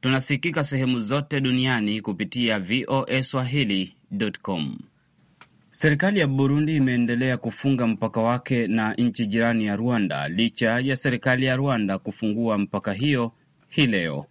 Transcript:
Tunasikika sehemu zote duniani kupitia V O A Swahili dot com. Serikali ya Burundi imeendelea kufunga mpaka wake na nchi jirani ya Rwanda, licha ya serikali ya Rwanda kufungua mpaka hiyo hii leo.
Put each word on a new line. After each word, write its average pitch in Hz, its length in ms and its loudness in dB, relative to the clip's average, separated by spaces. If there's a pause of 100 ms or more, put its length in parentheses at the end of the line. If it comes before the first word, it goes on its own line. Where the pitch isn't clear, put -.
Tunasikika 139 640 -2
sehemu 131 340 0
zote 139 420 -2
duniani 127 600 0
kupitia 107 600 -2
V 110 280 -2
O 135 200 0
A 131 140 0
Swahili 123 720 -2 (160)
dot 101 320 -4
com. 80 360 -4 (920)
Serikali 165 500 2
ya 151 60 4
Burundi 143 500 2
imeendelea 123 600 2
kufunga 120 500 0
mpaka 113 340 0
wake 120 460 0
na 107 280 0
nchi 120 320 0
jirani 113 400 2
ya 101 100 0
Rwanda, 98 520 0
licha 113 520 0
ya 131 160 0
serikali 127 500 0
ya 127 100 2
Rwanda 113 420 0
kufungua 110 600 -2
mpaka 101 340 -2
hiyo 120 400 0 (360)
hii 147 180 2
leo. 82 440 -2